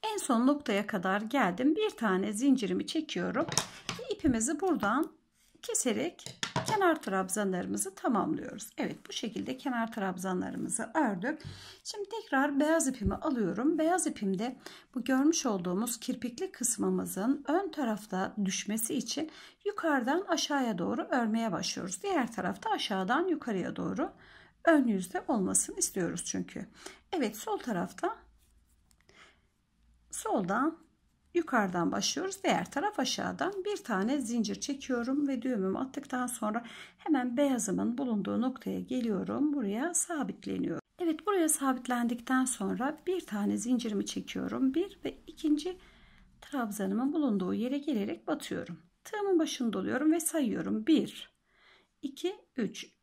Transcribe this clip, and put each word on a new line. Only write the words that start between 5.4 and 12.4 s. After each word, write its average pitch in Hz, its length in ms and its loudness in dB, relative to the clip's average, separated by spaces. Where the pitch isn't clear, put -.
keserek - 800 -4
kenar 370 340 4
trabzanlarımızı 190 960 -2
tamamlıyoruz. 208 840 0
Evet, - 200 -2
bu - 60 -12
şekilde 226 440 -4
kenar 233 340 -2
trabzanlarımızı 185 1040 -2
ördük. 240 460 0
Şimdi 403 260 -8
tekrar 285 500 2